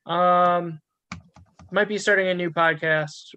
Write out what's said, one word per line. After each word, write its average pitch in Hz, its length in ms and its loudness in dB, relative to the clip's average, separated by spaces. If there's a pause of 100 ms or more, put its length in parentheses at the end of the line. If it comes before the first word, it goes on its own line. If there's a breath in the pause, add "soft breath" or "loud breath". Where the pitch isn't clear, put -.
Um, 175 720 2 (880)
might 202 180 0
be 208 100 -4
starting 196 300 2
a 185 60 0
new 175 160 -4
podcast 156 880 -2